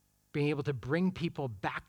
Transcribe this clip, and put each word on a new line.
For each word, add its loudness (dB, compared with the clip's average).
being 2
able 0
to 0
bring 2
people -2
back -6